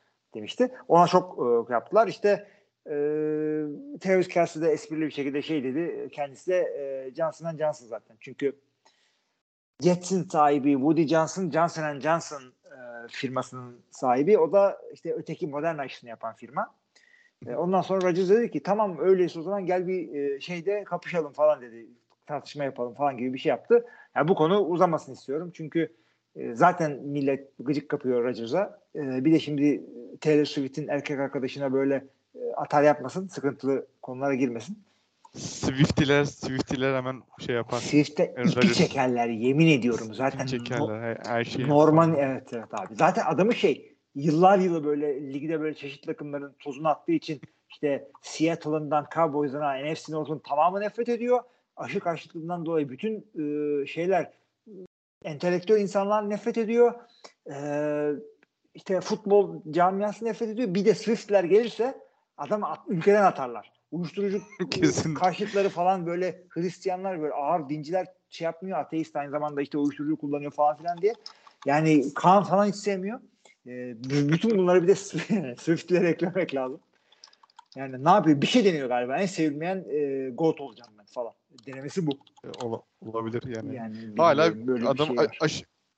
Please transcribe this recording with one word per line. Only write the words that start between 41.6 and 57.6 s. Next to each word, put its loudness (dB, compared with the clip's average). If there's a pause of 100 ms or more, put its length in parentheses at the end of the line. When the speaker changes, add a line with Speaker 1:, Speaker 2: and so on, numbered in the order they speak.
Speaker 1:
Norman, 8
Speaker 2:
yapar. 2
Speaker 1:
evet, -4
evet -8
abi. -8
Zaten 4
adamı 2
şey, 0 (220)
yıllar 6
yılı 0
böyle -2
ligde -4
böyle -4
çeşitli -14
takımların -10
tozunu -6
attığı 0
için -2 (280)
işte -4 (140)
Seattle'ından -2
Cowboys'ına, 0
N -6
F -10
C -10
North'un -6
tamamı 0
nefret -4
ediyor. 0 (380)
Aşı -6
karşıtlığından -6
dolayı 0
bütün, -6
e, -2
şeyler, -2 (920)
entelektüel 0
insanlar 0
nefret -4
ediyor. 2 (580)
E, -10 (1160)